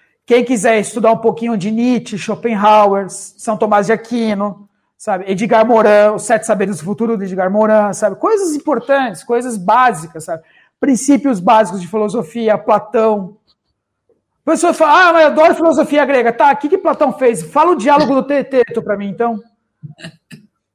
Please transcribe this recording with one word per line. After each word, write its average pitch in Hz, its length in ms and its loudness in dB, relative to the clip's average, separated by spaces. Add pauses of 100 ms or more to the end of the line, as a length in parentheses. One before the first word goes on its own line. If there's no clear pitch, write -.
(260)
Quem 240 200 2
quiser 226 340 0
estudar 220 320 0
um 226 60 2
pouquinho 226 400 -2
de 196 140 -4
Nietzsche, 233 480 -2
Schopenhauer, 208 880 2
São - 480 -10
Tomás 208 300 0
de 220 60 0
Aquino, 220 760 -4 (260)
sabe? 190 320 -6
Edgar 220 380 2
Morin, 214 500 4
Os 208 80 -8
Sete 220 220 -2
Saberes 202 320 -2
do 151 60 -14
Futuro 220 340 -4
do 190 60 -6
Edgar 185 280 -4
Morin, 214 420 2
sabe? 202 240 -2
Coisas 392 380 -2
importantes, 277 680 -2
coisas 240 340 -4
básicas, 185 680 0
sabe? 165 180 -10 (360)
Princípios 277 600 0
básicos 180 420 2
de 175 60 -12
filosofia, 214 680 -2
Platão. 208 800 -2 (1080)
A 294 60 0
pessoa 320 240 2
fala, 330 340 4
"Ah, 330 40 2
mas 330 100 4
eu 302 60 6
adoro 311 260 4
filosofia 311 500 2
grega." 240 260 0
Tá, - 200 2
o - 60 -2
que 294 120 -6
que 349 80 2
Platão 294 400 0
fez? 233 240 0
Fala 311 300 0
o 359 40 2
diálogo 285 380 2
do 262 100 2
Teeteto 262 600 -2
pra 208 140 -4
mim, 202 120 -10
então. 226 300 -4 (1400)